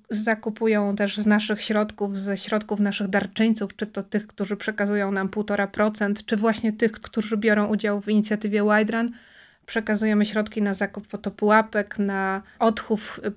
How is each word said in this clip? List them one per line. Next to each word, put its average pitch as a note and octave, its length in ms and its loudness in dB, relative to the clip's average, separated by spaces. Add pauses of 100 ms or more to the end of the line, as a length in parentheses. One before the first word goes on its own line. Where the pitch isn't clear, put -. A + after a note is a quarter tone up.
zakupują G#3+ 880 0
też G3+ 220 -2
z G#3 80 0
naszych G#3 360 2
środków, G#3 560 -2
ze G3 200 -4
środków G#3 420 -2
naszych G3+ 280 0
darczyńców, G3+ 680 0
czy G#3 120 -6
to G3 160 -8
tych, G#3 240 -4
którzy G3+ 300 -6
przekazują G#3 540 -2
nam F#3+ 180 0
półtora G3+ 380 -2
procent, G#3 580 0
czy A3 120 0
właśnie A3 360 2
tych, A3 180 2
którzy A3 460 -6
biorą G#3 300 2
udział G#3 340 0
w G3+ 80 -6
inicjatywie G#3+ 540 2
Wild G#3+ 260 4
Run. A#3 200 0 (560)
Przekazujemy G#3+ 600 2
środki G#3+ 360 -2
na G3+ 120 0
zakup G3+ 340 -6
fotopułapek, G#3 920 2
na G3 420 0 (180)
odchów A3 600 0 (180)